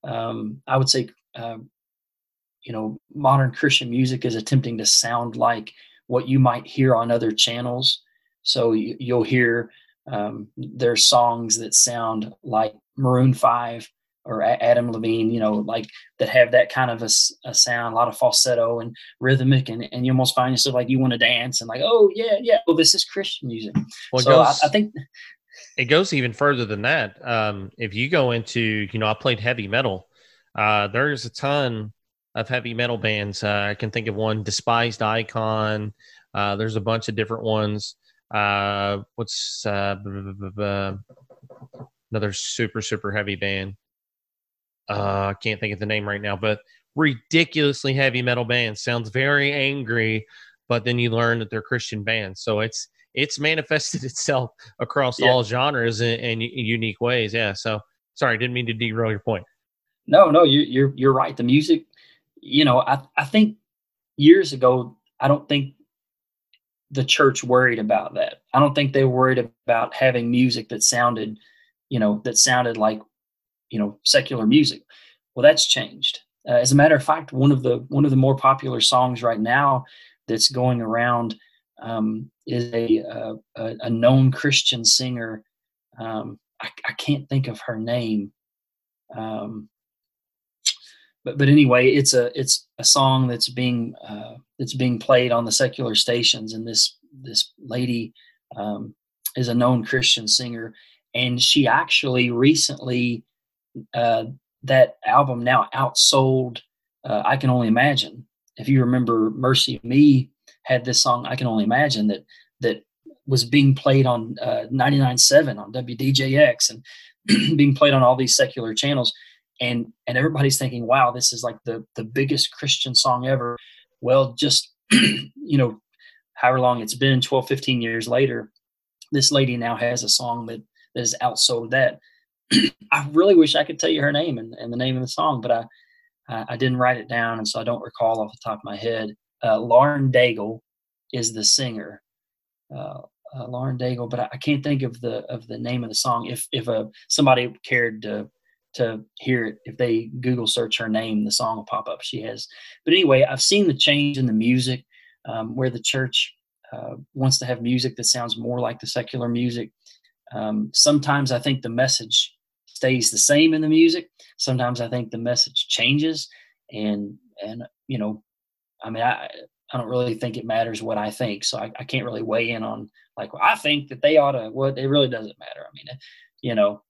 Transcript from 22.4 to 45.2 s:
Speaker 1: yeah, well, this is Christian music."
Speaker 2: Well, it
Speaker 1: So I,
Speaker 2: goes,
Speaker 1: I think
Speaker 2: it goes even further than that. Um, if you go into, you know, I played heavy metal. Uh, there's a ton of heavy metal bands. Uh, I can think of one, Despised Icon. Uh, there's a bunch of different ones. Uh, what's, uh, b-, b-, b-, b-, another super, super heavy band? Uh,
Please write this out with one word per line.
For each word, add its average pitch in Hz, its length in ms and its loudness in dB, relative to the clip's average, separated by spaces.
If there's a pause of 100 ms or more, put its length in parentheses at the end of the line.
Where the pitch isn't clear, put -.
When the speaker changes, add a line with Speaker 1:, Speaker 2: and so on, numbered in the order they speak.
Speaker 1:
yeah, 233 260 2
well, 165 80 4
this 160 180 4
is - 120 0
Christian - 420 -8
music." 110 260 -10 (380)
Speaker 2:
Well, 127 80 0
it 127 40 0
Speaker 1:
So 131 180 8
I, 120 60 8
Speaker 2:
goes, 143 160 2
Speaker 1:
I 151 40 2
think 214 260 0 (840)
Speaker 2:
it 131 80 -2
goes 170 280 2
even 123 200 0
further 139 320 0
than 101 180 -6
that. 123 340 -2 (100)
Um, 107 500 -4
if 104 160 -8
you 123 160 -4
go 139 220 2
into, 110 600 -4
you 110 80 -6
know, 107 80 0
I 110 80 0
played 120 240 -2
heavy 117 280 -4
metal. 104 400 -2 (480)
Uh, 107 320 0
there's 127 380 -4
a 117 40 -10
ton 123 640 -4 (420)
of 113 120 -6
heavy 120 260 -4
metal 120 240 -2
bands. 104 460 -4
Uh, 104 280 -2
I 104 40 -6
can 110 160 -6
think 113 160 -6
of 101 80 -6
one, 110 280 -2
Despised 117 580 -2
Icon. 110 920 -2 (400)
Uh, 101 220 -2
there's 110 200 -4
a 110 60 -4
bunch 113 280 -2
of 107 60 -6
different 113 280 -4
ones. 107 520 -2 (380)
Uh, 101 680 -2 (160)
what's, - 500 -8
uh, 101 300 -4
b-, 101 160 -14
b-, 98 280 -12
b-, 98 160 -10
b-, 101 1300 -10 (280)
another 104 200 -4
super, 110 500 -6
super 104 300 -6
heavy 101 240 -4
band? 98 400 -6 (1120)
Uh, 101 420 -2